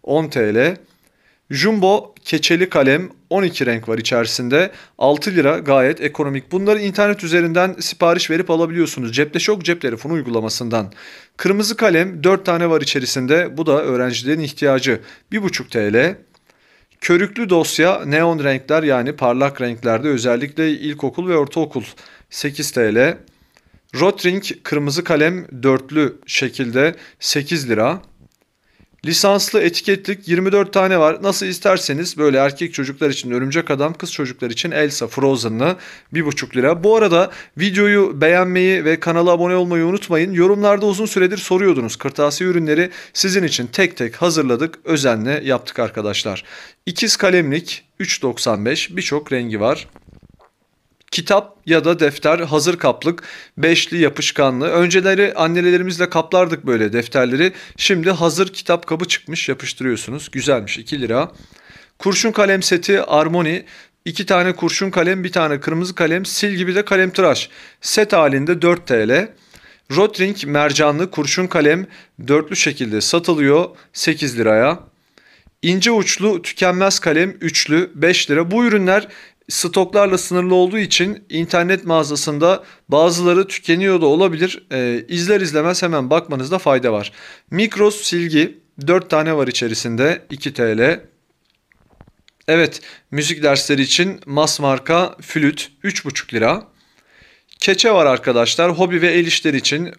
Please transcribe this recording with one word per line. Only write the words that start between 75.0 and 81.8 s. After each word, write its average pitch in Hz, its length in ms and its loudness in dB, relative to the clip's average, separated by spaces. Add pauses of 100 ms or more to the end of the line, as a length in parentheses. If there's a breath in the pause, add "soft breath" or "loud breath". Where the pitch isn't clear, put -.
İnce 185 280 2
uçlu 202 520 0
tükenmez 190 560 0
kalem 170 320 0 (100)
üçlü 165 540 0
beş 165 360 0
lira. 165 200 0
Bu 233 140 2
ürünler 202 440 2 (400 loud breath)
stoklarla 185 720 0
sınırlı 180 360 0
olduğu 185 240 4
için 202 500 -2
internet 175 560 0